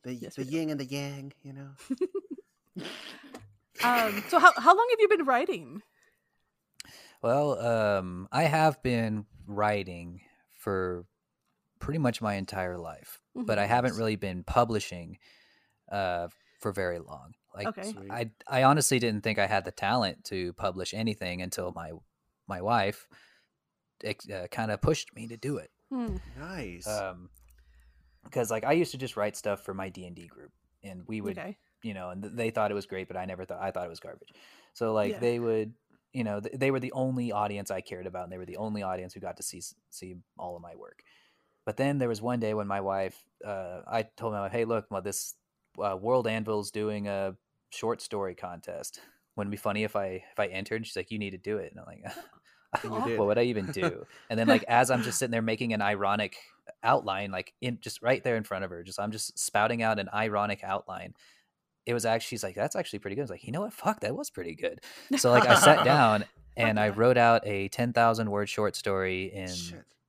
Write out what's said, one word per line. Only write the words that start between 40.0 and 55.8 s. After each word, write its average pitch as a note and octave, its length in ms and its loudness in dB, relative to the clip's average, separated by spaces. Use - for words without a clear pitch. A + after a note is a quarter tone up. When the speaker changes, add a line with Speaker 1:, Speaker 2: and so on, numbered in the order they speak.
Speaker 3:
all F2+ 160 -10
of E2+ 60 -14
my E2+ 140 -18
work. G#1 280 -20
But G#2+ 120 -4
then C#3+ 200 2
there B2+ 120 2
was G#2+ 120 -2
one A#2+ 180 -2
day G#2+ 140 0
when G#2+ 120 0
my G2 160 -2
wife, G2 420 -2
uh, F#2+ 400 -8
I A2+ 180 -2
told A2 300 -6
my G#2 80 -2
wife, F#2+ 120 -4
"Hey, A#2 120 2
look, A2+ 240 -2
well, F#2+ 120 -4
this, - 340 -6
uh, G2 220 -2
World A#2+ 280 2
Anvil's A2 440 -2
doing G#2+ 380 -2
a G2 260 -2
short A2+ 300 -4
story G2 340 -6
contest. - 640 -12
Wouldn't G2+ 180 -4
it G2+ 40 -8
be - 40 -12
funny G#2+ 220 0
if G#2+ 140 -2
I, F#2 340 -2
if - 80 -10
I G#2 80 2
entered?" G#2 400 -6
She's - 80 -12
like, F#2+ 160 -6
"You A2 80 -6
need G2+ 120 -4
to F#2+ 60 -12
do G#2 200 -4
it." F#2 160 -8
And - 80 -16
I'm - 40 -16
like, - 180 -18
<laughs> - 800 -10
Speaker 1:
And A2+ 80 -6
you A2 80 -2
Speaker 2:
Aw. A#2+ 60 0
Speaker 1:
did. A#2 140 0
Speaker 3:
"What G2+ 80 4
would G#2+ 100 6
I A#2+ 60 6
even G#2+ 280 0
do?" - 340 -2
Speaker 1:
<laughs> - 120 -20
Speaker 3:
And A2 100 0
then, A2+ 80 4
like, C4 200 6
as B2 240 6
I'm B2 120 2
just A#2 160 -4
sitting B2 120 0
there A2+ 120 0
making A2+ 300 0
an G#2 80 0